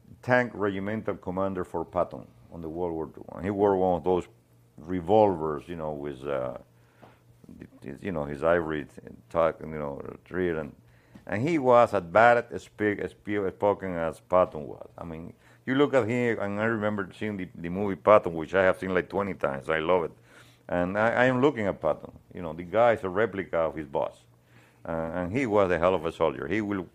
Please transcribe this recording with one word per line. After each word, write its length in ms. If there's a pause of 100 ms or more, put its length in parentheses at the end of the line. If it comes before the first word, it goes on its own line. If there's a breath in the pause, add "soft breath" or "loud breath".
(220)
tank 320
regimental 640
commander 480
for 220
Patton 420 (240)
on 100
the 80
World 240
War 140
Two. 260
And 120
he 60
wore 260
one 200
of 60
those 240 (500)
revolvers, 920
you 80
know, 160
with, 340
uh, 320 (1040 soft breath)
th-, 100 (120)
th-, 200
you 100
know, 140
his 180
ivory 420
t-, 160 (280)
tuck, 300
you 80
know, 340 (280)
rear, 300
and, 140 (540 loud breath)
and 200
he 120
was 340
as 80
bad 500
as 120
spe-, 360
as 120
spe-, 340
as 80
spoken 420
as 260
Patton 440
was. 220 (100)
I 60
mean, 300 (320 soft breath)
you 100
look 180
at 140
him, 320
and 200
I 60
remember 420 (100)
seeing 200
the, 160
the 160
movie 260
Patton, 380
which 220
I 80
have 160
seen, 140
like, 160
twenty 240
times. 360
I 100
love 260
it. 60 (580 soft breath)
And 280
I, 140
I 140
am 160
looking 260
at 140
Patton. 300 (220)
You 80
know, 120
the 100
guy 300
is 100
a 60
replica 480
of 180
his 100
boss. 300 (720 soft breath)
Uh, 60
and 400
he 140
was 260
a 60
hell 160
of 120
a 60
soldier. 360
He 140
will 220 (120)